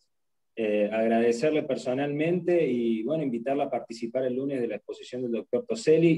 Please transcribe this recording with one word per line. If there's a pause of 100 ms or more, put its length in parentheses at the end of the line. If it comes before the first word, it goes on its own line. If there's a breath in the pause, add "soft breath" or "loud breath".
(560)
Eh,
agradecerle
personalmente
y,
bueno,
invitarla
a
participar
el
lunes
de
la
exposición
del
doctor
Toselli,